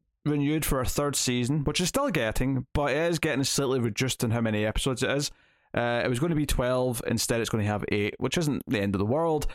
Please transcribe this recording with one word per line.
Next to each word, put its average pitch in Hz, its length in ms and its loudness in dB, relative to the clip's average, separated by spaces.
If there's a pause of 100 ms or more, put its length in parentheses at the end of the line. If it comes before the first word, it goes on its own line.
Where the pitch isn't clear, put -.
(240)
renewed 147 400 2
for 139 160 0
a 117 60 0
third 143 280 0
season, 123 500 0
which 147 160 0
is 175 80 0
still 277 220 0
getting, 131 640 0
but - 180 2
it 165 180 2
is 165 80 0
getting 139 260 0
slightly 135 360 0
reduced 120 440 -2
in 117 80 0
how 120 80 0
many 107 240 0
episodes 120 380 -2
it 110 80 0
is. 143 200 -2 (460)
Uh, 120 280 0
it 113 40 0
was 120 100 0
gonna 165 160 0
be 151 120 0
twelve, 127 600 0
instead 117 340 0
it's 104 100 -2
gonna 107 140 0
have 104 280 0
eight, 104 260 0
which 131 200 -2
isn't 147 280 0
the 110 140 0
end 98 140 0
of 95 40 0
the 101 80 0
world. 151 480 0